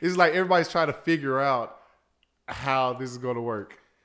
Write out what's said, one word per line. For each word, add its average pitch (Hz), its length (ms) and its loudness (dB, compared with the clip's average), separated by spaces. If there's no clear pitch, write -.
it's 180 140 0
like 180 180 4
everybody's 180 340 2
trying 165 200 0
to 143 40 -2
figure 139 480 0
out 131 360 0
how 131 460 0
this 127 160 -8
is 123 80 -12
gonna 120 240 -4
work. 110 360 -6